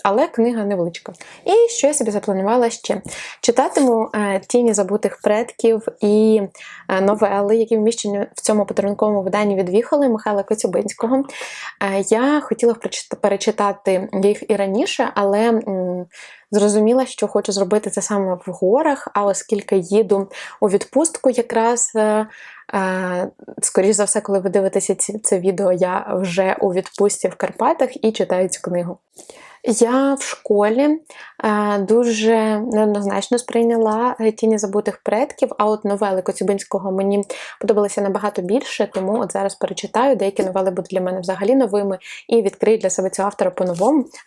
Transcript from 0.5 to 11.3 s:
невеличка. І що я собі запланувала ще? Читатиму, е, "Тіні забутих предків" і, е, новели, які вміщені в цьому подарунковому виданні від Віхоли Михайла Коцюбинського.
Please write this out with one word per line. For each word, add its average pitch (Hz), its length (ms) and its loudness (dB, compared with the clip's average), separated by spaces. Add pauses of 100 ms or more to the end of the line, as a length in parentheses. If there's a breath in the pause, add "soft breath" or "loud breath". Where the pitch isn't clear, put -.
невеличка. 175 480 -4 (320 loud breath)
І 466 280 4
що - 140 0
я 294 80 4
собі 214 160 0
запланувала 208 600 0
ще? 208 320 -6 (380 loud breath)
Читатиму, 247 760 2
е, 202 340 0
"Тіні 240 260 4
забутих 202 480 -2
предків" 220 640 0 (140)
і, 214 400 4 (480 loud breath)
е, 190 120 0
новели, 202 560 2
які 226 200 2
вміщені 214 580 0
в - 60 -14
цьому 208 260 0
подарунковому - 560 0
виданні 202 340 0
від 185 120 0
Віхоли 285 400 2
Михайла 214 340 0
Коцюбинського. 214 840 -2 (580 loud breath)